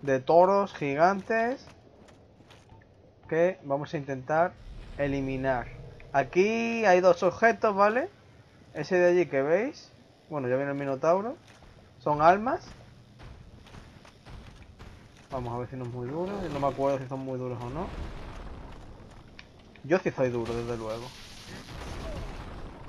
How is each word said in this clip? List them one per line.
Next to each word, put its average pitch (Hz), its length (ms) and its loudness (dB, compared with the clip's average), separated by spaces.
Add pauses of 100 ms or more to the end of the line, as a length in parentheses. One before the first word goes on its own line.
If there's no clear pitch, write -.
De 135 180 2
toros 185 540 6
gigantes. 196 960 0 (1600)
Que 175 340 2
vamos 139 300 -4
a 165 40 -4
intentar 143 560 -2 (440)
eliminar. 135 840 -2 (300)
Aquí 220 720 2
hay 180 160 8
dos 180 220 6
objetos, 214 520 2
¿vale? 220 320 4 (680)
Ese 156 220 0
de 180 120 8
allí 175 160 4
que 139 160 0
veis. 180 500 0 (380)
Bueno, 143 180 -4
ya 123 100 2
viene 139 120 -2
el 139 80 -4
minotauro. 160 600 0 (600)
Son 151 240 0
almas. 208 420 6 (2750)
Vamos 123 200 -6
a 120 60 -4
ver 120 120 -6
si 135 60 -12
no 127 100 -8
es 120 60 -8
muy 123 160 -8
duro. 170 240 -4 (120)
Yo 165 60 -6
no 143 100 -6
me 139 80 2
acuerdo 135 320 0
si 131 80 -10
son 135 140 -8
muy 131 180 -6
duros 123 240 -6
o 120 80 -8
no. 160 160 -6 (2000)
Yo 151 140 2
sí 175 140 0
soy 131 180 0
duro, 117 240 -2
desde 120 240 -4
luego. 113 300 -6 (1800)